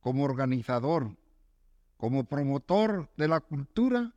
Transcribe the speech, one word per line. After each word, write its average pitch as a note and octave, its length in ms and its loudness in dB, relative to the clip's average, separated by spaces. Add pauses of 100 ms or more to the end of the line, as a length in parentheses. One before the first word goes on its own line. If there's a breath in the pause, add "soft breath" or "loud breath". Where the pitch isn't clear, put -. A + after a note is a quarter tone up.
como C3 240 0
organizador, B2+ 920 -2 (800)
como B2 260 0
promotor D3 920 0
de D3+ 100 0
la D#3+ 140 2
cultura A#3 760 -2